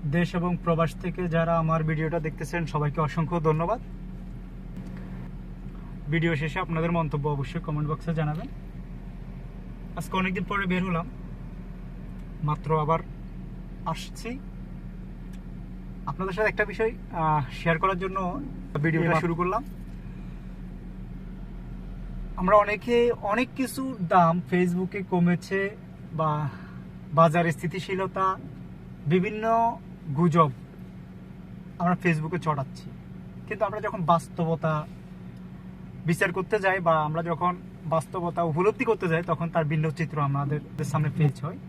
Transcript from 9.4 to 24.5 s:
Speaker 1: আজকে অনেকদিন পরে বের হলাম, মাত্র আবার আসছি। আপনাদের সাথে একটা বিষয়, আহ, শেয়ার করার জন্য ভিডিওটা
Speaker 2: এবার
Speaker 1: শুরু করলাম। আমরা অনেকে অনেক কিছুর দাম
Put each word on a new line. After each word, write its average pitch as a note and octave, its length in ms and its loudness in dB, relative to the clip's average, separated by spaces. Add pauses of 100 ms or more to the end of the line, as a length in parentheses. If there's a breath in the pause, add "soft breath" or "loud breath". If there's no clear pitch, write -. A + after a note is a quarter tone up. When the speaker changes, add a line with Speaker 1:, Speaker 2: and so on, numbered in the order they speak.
Speaker 1:
আজকে - 200 -4
অনেকদিন F#3 280 2
পরে G3 220 0
বের F3+ 180 4
হলাম, F3 220 0 (1400)
মাত্র D3+ 380 2
আবার D#3+ 180 2 (880)
আসছি। - 520 -6 (1700)
আপনাদের F#3 260 -2
সাথে G#3+ 160 2
একটা G#3 160 2
বিষয়, A3 280 0 (200)
আহ, D#3 380 2
শেয়ার E3 280 2
করার F#3+ 200 2
জন্য F#3 420 -2 (420)
ভিডিওটা E3 260 4
Speaker 2:
এবার D#3+ 120 4
Speaker 1:
শুরু E3 140 0
করলাম। F#3 300 0 (2750)
আমরা F#3 200 8
অনেকে A#3 560 6
অনেক A3 440 2
কিছুর C4 400 -2 (120)
দাম F3 320 8 (100)